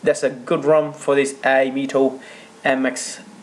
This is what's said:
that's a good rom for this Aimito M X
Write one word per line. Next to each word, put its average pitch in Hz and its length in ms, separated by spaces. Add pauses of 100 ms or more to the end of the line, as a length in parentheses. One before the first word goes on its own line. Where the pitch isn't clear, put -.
that's 147 200
a 139 60
good 139 380
rom 151 260
for - 220
this 139 220
Aimito 135 840 (420)
M 131 220
X - 360 (220)